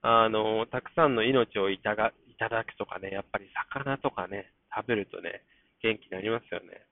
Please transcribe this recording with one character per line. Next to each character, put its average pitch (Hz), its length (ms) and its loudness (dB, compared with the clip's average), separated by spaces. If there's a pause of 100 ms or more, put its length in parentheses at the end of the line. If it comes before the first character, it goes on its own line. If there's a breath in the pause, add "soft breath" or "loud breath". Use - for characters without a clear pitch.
あ 113 260 6
の、 110 400 0
た 127 140 -4
く - 140 -16
さ 160 120 6
ん 131 80 4
の 110 80 4
命 120 340 2
を 98 120 2
い 95 80 -2
た 107 180 -2
だ、 110 180 0 (140)
い - 80 -20
た 113 140 -4
だ 113 140 -2
く - 140 -12
と 104 80 -4
か 92 140 -12
ね、 95 120 -10
や 98 100 -6
っ - 100 -8
ぱ 104 60 -6
り 98 80 -8 (280)
魚 139 240 -4
と 139 120 -2
か 92 180 -6
ね、 98 240 -10 (240)
食 107 120 -6
べ 120 80 2
る 98 100 0
と - 160 -14
ね、 87 200 -10 (400 soft breath)
元 113 160 0
気 - 80 -20
に - 60 -20
な 92 100 -6
り 104 80 -2
ま 113 180 0
す - 60 -8
よ 90 80 -6
ね。 90 300 -20